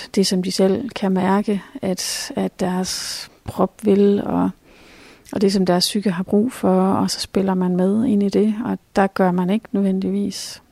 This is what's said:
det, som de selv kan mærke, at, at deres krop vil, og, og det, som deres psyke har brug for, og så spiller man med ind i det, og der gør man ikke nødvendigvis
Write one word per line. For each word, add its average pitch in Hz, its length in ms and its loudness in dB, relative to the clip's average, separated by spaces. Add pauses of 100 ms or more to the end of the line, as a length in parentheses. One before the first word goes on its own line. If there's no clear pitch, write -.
(140)
det, 190 120 4
som 185 160 0
de 180 100 -4
selv 196 380 0
kan 190 220 -2
mærke, 190 500 0 (200)
at, - 540 -6
at 190 240 -4
deres - 680 -4 (200)
krop - 240 -2 (100)
vil, 202 420 4
og, 185 260 0 (840)
og - 80 -4
det, 196 120 4
som 190 140 2
deres 180 180 2
psyke 202 260 -2
har 175 120 0
brug 208 300 0
for, 185 400 2
og 196 180 0
så - 100 -6
spiller 190 340 -2
man 180 220 0
med 196 280 2
ind 208 180 2
i 202 60 0
det, 208 260 2 (100)
og 196 140 -4 (180)
der 196 100 4
gør 185 260 0
man 180 180 0
ikke 220 220 -2
nødvendigvis 196 1000 -2